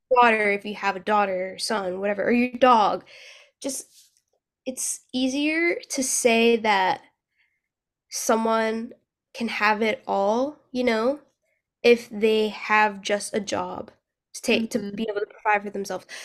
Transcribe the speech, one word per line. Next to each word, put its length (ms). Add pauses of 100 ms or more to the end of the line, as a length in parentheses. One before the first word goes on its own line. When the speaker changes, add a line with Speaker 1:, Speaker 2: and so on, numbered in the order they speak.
(140)
Speaker 1:
daughter, 380
if 140
you 100
have 200
a 60
daughter 520
or 60
son, 400
whatever, 240
or 80
your 260
dog. 480 (560)
Just, 240 (800)
it's 360 (120)
easier 680 (120)
to 120
say 540
that 440 (1080)
someone 800 (420)
can 140
have 340
it 260
all, 500 (140)
you 120
know, 360 (640)
if 260
they 400
have 520
just 340
a 40
job 520 (420)
to 80
take, 300
to 80
Speaker 2:
Mm-hmm. 160
Speaker 1:
be 140
able 120
to 60
provide 360
for 60
themselves. 360 (200)